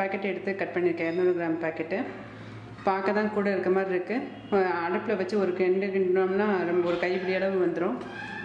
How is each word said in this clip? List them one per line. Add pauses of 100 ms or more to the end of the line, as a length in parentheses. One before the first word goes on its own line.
பாக்கெட்
எடுத்து
கட்
பண்ணிருக்கேன்,
இருநூறு
கிராம்
பாக்கெட்டு. (880)
பார்க்க
தான்
கூட
இருக்க
மாதிரி
இருக்கு. (340)
அஹ்,
அடுப்புல
வச்சு
ஒரு
கிண்டு
கிண்டினோம்னா (220)
ரொம்ப
ஒரு
கைப்பிடி
அளவு
வந்துரும். (480)